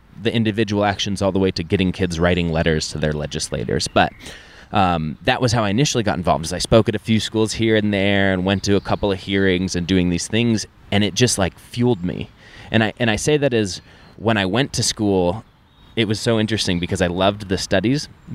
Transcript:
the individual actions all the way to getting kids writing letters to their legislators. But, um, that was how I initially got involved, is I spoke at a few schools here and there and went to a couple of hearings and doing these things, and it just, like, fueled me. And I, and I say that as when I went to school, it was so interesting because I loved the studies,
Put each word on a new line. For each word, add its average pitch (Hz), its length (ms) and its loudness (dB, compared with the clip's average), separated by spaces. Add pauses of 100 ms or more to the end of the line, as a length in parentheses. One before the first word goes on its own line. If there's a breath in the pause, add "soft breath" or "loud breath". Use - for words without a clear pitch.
(220)
the 107 140 -2
individual 104 480 0
actions 101 380 -2
all 98 100 2
the 95 80 0
way 92 120 2
to 87 120 -4
getting 92 300 0
kids 87 260 -4
writing 87 320 2
letters 80 380 0
to - 80 -8
their 76 160 -2
legislators. 73 720 -4
But, - 240 2 (640 loud breath)
um, 85 500 0
that 127 180 0
was 120 120 0
how 117 100 2
I 101 60 0
initially 120 340 0
got 95 140 -2
involved, 82 260 0
is 82 80 -8
I 90 60 -6
spoke - 320 4
at 107 60 0
a 98 40 -6
few 110 220 0
schools 110 320 -2
here 110 240 2
and 104 160 0
there 98 400 2
and 92 100 0
went 95 200 0
to 101 120 2
a 90 60 2
couple 98 320 -2
of 92 60 -4
hearings 95 580 0
and 87 100 -2
doing 90 220 4
these 87 180 -2
things, 113 380 0 (260)
and 101 140 2
it 90 80 -4
just, 117 240 2
like, 87 200 -2
fueled 120 460 -2
me. 64 260 -6 (400 loud breath)
And 110 140 2
I, 104 160 0
and 120 100 0
I 107 60 2
say 151 220 2
that 135 160 0
as 104 260 0 (380 loud breath)
when 110 180 0
I 98 100 2
went 113 280 0
to 120 100 -2
school, 98 640 0 (500)
it 110 140 2
was 107 100 -2
so 117 200 0
interesting 101 400 -2
because 90 220 -2
I 90 60 2
loved 98 400 -2
the 92 100 -2
studies, 113 520 0 (260)